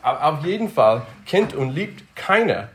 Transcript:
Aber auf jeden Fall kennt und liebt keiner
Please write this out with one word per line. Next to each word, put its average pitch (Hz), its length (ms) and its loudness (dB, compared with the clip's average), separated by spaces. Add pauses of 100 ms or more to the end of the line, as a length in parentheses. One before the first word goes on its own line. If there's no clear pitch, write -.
Aber 160 220 0
auf 151 200 0
jeden 208 240 -2
Fall 113 380 4 (180)
kennt 208 300 0
und 131 160 -2
liebt 185 440 -8
keiner 190 600 0